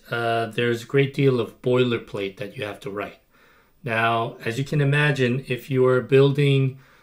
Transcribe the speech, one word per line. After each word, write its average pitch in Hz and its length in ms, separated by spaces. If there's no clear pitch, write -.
uh, 117 380
there's 117 380
a - 20
great 135 260
deal 135 280
of - 200
boilerplate 117 760
that 101 200
you 101 80
have 101 160
to 104 100
write. 98 280
Now, 117 600
as 117 140
you 139 60
can 151 160
imagine, 139 680
if 123 220
you 127 160
are 127 140
building, 135 800